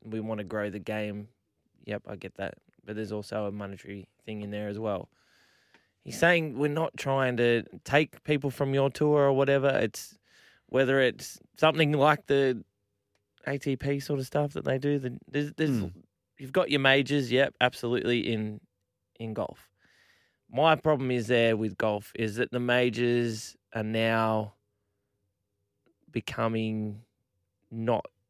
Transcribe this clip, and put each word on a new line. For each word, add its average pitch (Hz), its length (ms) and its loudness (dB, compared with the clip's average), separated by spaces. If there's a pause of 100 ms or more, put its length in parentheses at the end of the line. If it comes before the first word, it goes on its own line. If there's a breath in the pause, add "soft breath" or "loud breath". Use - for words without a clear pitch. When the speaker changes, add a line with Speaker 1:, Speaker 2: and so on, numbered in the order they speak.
Speaker 1:
"We 110 160 -8
wanna 107 240 -6
grow 104 260 -4
the 101 100 -8
game." 104 500 -6 (560)
Yep, 104 220 -8
I 104 100 -10
get - 180 -14
that. - 200 -8 (300)
But 107 100 -8
there's 104 160 -6
also 107 360 -6
a 101 40 -4
monetary 98 560 -12 (180)
thing 107 180 -8
in 101 80 -8
there 104 160 -6
as 104 100 -6
well. 107 320 -4 (960 soft breath)
He's - 160 -12
saying, 165 380 2
"We're 147 100 2
not 151 300 -2
trying 135 400 0
to 120 260 4 (200)
take - 400 0
people 143 280 -2
from 139 240 -2
your 139 160 2
tour 147 320 4
or 139 100 4
whatever." 139 360 4
It's, - 480 -2 (500 soft breath)
whether 135 340 4
it's - 380 -2 (180)
something 156 360 4
like 147 340 4
the 135 360 2 (840)
A 139 100 -4
T 135 180 -2
P 143 240 -2
sort 135 200 -4
of 131 80 -6
stuff 147 260 -2
that - 120 -6
they 131 120 0
do. 143 220 0
The, 127 180 -6 (100)
there's, 147 260 -4
there's, 143 260 0
Speaker 2:
Hmm. 95 80 -2 (500)
Speaker 1:
you've 135 160 -14
got 185 160 2
your 143 120 2
majors, 135 500 4
yep, 131 280 2
absolutely, 120 720 0
in, 107 300 -4 (580)
in 113 140 -8
golf. - 340 -8 (840 soft breath)
My 156 240 4
problem 139 360 0
is 120 160 -2
there 117 280 4
with 107 220 -4
golf 104 380 -2
is 107 200 -4
that 120 160 -2
the 123 80 -2
majors 120 960 0 (180)
are 113 100 -4
now 110 720 0 (1600)
becoming 110 880 -4 (720)
not, 113 340 -2 (240)